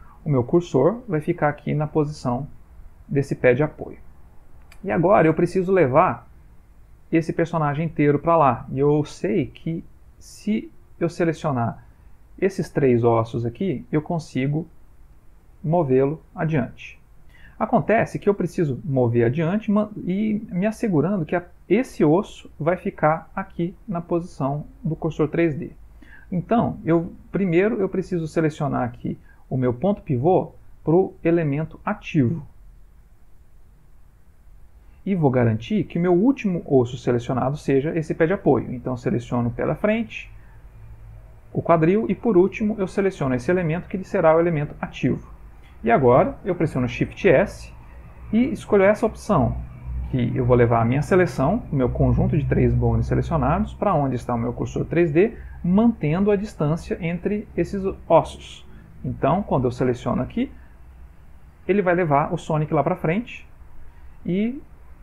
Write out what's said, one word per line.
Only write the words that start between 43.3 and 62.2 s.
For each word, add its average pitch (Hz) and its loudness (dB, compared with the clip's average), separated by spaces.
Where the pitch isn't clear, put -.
esse 123 -2
elemento 180 -2
que 190 -8
será 160 4
o 165 4
elemento 160 0
ativo. - -4
E - 0
agora 156 4
eu 190 -2
pressiono 151 0
Shift - -2
S - 2
e 240 2
escolho 202 2
essa 208 4
opção, 196 0
que 123 0
eu 127 0
vou 123 6
levar 120 4
a 113 2
minha 131 2
seleção, 180 2
o 160 -2
meu 127 2
conjunto 127 2
de - 0
três 127 2
bones 117 2
selecionados, 147 0
pra 202 -2
onde 139 0
está 123 -4
o - -2
meu 120 -4
cursor 127 -4
três 165 2
D, 190 2
mantendo 190 2
a 208 4
distância 170 -2
entre 175 -4
esses 180 -4
ossos. - 0
Então, 139 0
quando 143 0
eu 123 0
seleciono 123 -2
aqui, 226 -4
ele 202 2
vai 175 2
levar 165 2